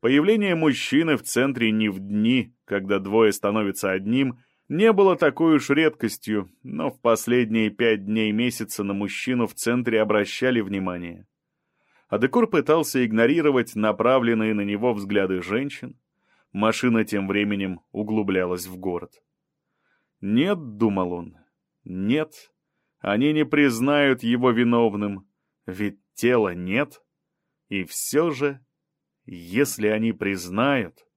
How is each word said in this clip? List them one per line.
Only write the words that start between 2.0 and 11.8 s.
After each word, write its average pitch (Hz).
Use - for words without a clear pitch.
когда 98
двое 104
становятся 101
одним, 117
не 208
было 190
такой 160
уж -
редкостью, 120
но 143
в -
последние 113
пять 107
дней 107
месяца 113
на 98
мужчину 107
в -
центре 117
обращали 110
внимание. 92